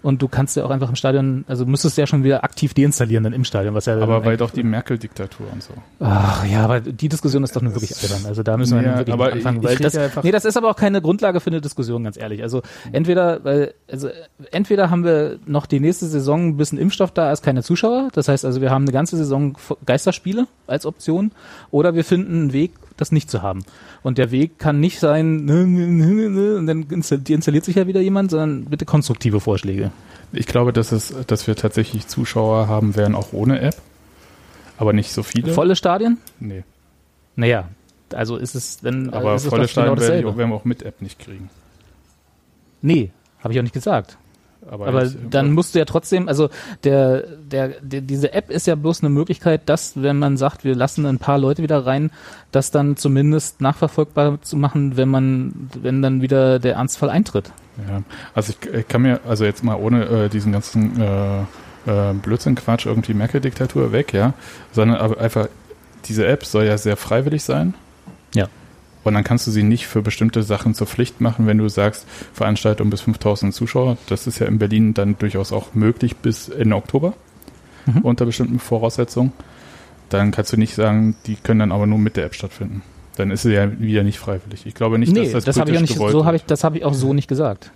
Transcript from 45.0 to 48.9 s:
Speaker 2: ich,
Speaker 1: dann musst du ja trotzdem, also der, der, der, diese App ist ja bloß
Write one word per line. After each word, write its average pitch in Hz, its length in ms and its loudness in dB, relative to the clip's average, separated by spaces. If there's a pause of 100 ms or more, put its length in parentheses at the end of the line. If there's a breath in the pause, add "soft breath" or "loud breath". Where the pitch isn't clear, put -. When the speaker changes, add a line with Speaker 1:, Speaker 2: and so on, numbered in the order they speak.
Speaker 2:
ich, 131 100 -6 (140)
Speaker 1:
dann 139 240 2
musst 170 220 0
du 170 40 4
ja 156 60 2
trotzdem, 180 420 -2
also 147 220 2 (340 loud breath)
der, 135 380 4 (280)
der, 135 200 -2 (120)
der, 139 200 -8
diese 139 320 -2
App 202 160 -2
ist 160 180 -2
ja 165 80 2
bloß 156 260 -2